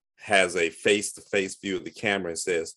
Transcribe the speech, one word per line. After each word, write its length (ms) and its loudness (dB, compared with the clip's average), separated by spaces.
has 380 2
a 140 2
face-to-face 840 0
view 200 -4
of 80 -10
the 60 -12
camera 400 -2
and 80 -8
says 380 -2